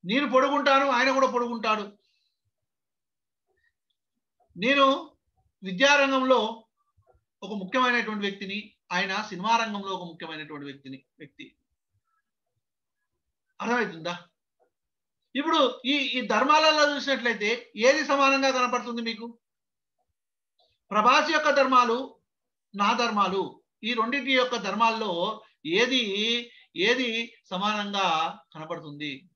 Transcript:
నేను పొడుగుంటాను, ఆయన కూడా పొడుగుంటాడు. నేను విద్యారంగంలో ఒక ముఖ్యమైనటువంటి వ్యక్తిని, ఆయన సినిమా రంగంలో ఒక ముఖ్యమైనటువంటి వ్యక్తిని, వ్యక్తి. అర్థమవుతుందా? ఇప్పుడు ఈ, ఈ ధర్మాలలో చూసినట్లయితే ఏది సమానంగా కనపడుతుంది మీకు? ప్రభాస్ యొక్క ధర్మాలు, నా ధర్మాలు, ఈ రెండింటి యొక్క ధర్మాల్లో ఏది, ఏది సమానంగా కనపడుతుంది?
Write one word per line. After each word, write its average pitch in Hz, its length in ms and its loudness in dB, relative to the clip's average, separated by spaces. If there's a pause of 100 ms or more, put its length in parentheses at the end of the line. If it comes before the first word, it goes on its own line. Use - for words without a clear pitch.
నేను 240 260 0
పొడుగుంటాను, 277 600 4
ఆయన 254 200 2
కూడా 262 160 2
పొడుగుంటాడు. 220 720 -4 (2500)
నేను 269 600 2 (460)
విద్యారంగంలో 262 1000 2 (760)
ఒక 214 100 -12
ముఖ్యమైనటువంటి 214 760 -2
వ్యక్తిని, 196 480 -10 (180)
ఆయన 196 360 -4
సినిమా 202 280 -2
రంగంలో 202 360 -4
ఒక 180 160 -8
ముఖ్యమైనటువంటి 156 580 -12
వ్యక్తిని, 135 380 -16 (140)
వ్యక్తి. 147 380 -20 (2000)
అర్థమవుతుందా? 175 580 -4 (1160)
ఇప్పుడు 294 520 0
ఈ, 269 60 0
ఈ 247 340 -2
ధర్మాలలో 294 680 4
చూసినట్లయితే 233 800 -4
ఏది 269 300 4
సమానంగా 269 440 2
కనపడుతుంది 240 520 -2
మీకు? 226 360 -10 (1500)
ప్రభాస్ 254 400 4
యొక్క 302 200 2
ధర్మాలు, 262 720 2 (540)
నా 208 180 2
ధర్మాలు, 202 680 -2 (220)
ఈ 240 100 -4
రెండింటి 247 380 -2
యొక్క 254 240 2
ధర్మాల్లో 208 840 -2 (240)
ఏది, 240 360 2 (760)
ఏది 233 560 -2 (180)
సమానంగా 196 880 -2 (160)
కనపడుతుంది? 151 800 -12